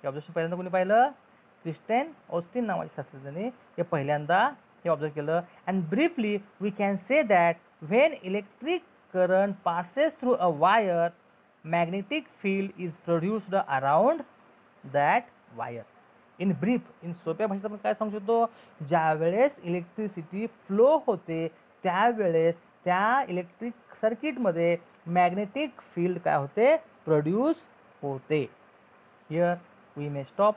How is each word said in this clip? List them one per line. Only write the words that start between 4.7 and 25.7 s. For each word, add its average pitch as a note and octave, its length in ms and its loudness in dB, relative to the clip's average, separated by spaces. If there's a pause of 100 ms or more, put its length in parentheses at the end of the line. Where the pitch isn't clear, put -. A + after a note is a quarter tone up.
हे F3 40 -2
ऑब्झर्व D3+ 260 0
केलं. D#3 260 -2 (280)
And F#3+ 120 0 (140)
briefly A#3 440 0 (240)
we G#3 80 -2
can G3+ 240 -2 (160)
say D4+ 120 4
that F3 320 4 (360)
when C#4 320 4
electric G#3 560 -6 (360)
current F#3 400 2 (100)
passes F3+ 460 -2
through B3+ 260 -2
a F3+ 140 2 (100)
wire, F3 480 4 (580)
magnetic F#3 560 -4 (200)
field G3 280 -2 (100)
is F3 120 -6 (160)
produced F#3 460 -2
around D#3+ 640 2 (760)
that D#3 300 2 (360)
wire. A#2 260 -10 (560)
In F#3 120 0
brief, G3+ 280 0 (240)
in E3+ 80 -10
सोप्या E3 340 -4
भाषेत G3 180 -6
आपण G#3 120 -8
काय G#3 180 -2
सांगू G#3+ 240 -6
शकतो, A3+ 320 0 (380)
ज्यावेळेस E3 720 2
इलेक्ट्रिसिटी F3+ 840 -6
फ्लो A#3+ 600 2
होते, E3 420 -4 (340)
त्यावेळेस F3+ 800 2 (240)
त्या G#3 440 2
इलेक्ट्रिक F3+ 440 -8 (280)
सर्किटमध्ये A3 760 0 (300)
मॅग्नेटिक G3 720 0